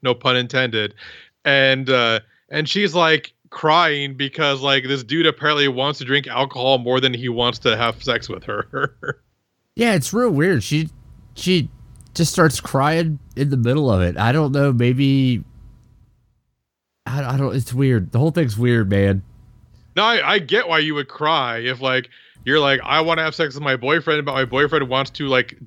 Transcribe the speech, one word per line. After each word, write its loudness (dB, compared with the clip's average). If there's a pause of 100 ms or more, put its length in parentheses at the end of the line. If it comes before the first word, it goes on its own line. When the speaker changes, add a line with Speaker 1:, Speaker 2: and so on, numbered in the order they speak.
Speaker 1:
no 0
pun -2
intended. -4 (500)
And, 2
uh, 2 (300)
and -4
she's, -2
like, 0 (160)
crying 0
because, -2
like, 2
this -4
dude -2
apparently 2
wants -2
to -10
drink -2
alcohol 0
more 0
than 0
he -6
wants -2
to 2
have -2
sex -4
with -10
her. -8
<laughs> -12 (460)
Speaker 2:
Yeah, 2
it's -2
real 0
weird. 2
She, -2 (460)
she 0 (440)
just 0
starts 4
crying 0 (200)
in 0
the 0
middle 2
of 4
it. 0
I 2
don't 2
know, 2
maybe, 2 (1600)
I, -4
I -4
don't, -2
it's -4
weird. 2
The 2
whole 2
thing's 0
weird, 2
man. 2 (720)
Speaker 1:
No, 2
I, 2
I 2
get 0
why 2
you 0
would -4
cry -2
if, -4
like, -2 (340)
you're 2
like, 2
"I 2
wanna 0
have -4
sex -2
with -10
my 0
boyfriend, 0
but -4
my 0
boyfriend 0
wants -2
to, -8
like, 0